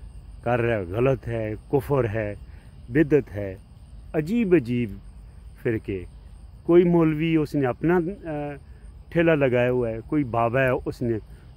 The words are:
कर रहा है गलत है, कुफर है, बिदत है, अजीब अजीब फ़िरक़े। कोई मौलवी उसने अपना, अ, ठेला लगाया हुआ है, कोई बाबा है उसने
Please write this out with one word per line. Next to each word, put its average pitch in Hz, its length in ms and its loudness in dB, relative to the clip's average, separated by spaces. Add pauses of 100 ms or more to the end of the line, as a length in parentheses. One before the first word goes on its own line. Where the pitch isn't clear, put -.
(440)
कर 120 160 2
रहा 117 180 0
है 98 100 -4
गलत 120 400 0
है, 110 280 -4 (160)
कुफर 135 360 2
है, 104 280 -4 (560)
बिदत 143 380 4
है, 98 280 -8 (580)
अजीब 180 400 2
अजीब 120 440 0 (640)
फ़िरक़े। 107 420 -2 (600)
कोई 175 180 8
मौलवी 165 520 4
उसने 147 300 0
अपना, 151 300 2
अ, 156 600 -4 (560)
ठेला 165 220 4
लगाया 123 340 4
हुआ 123 200 0
है, 113 120 -6
कोई 151 240 -2
बाबा 117 360 2
है 131 140 4 (100)
उसने 117 340 -2 (380)